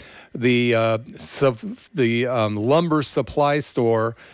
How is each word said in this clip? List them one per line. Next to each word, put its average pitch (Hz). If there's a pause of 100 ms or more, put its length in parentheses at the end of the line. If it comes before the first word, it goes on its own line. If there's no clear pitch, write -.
(340)
the, 120
uh, 113 (180)
sup-, - (340)
the, 117
um, 110
lumber 151
supply 143
store 113 (180)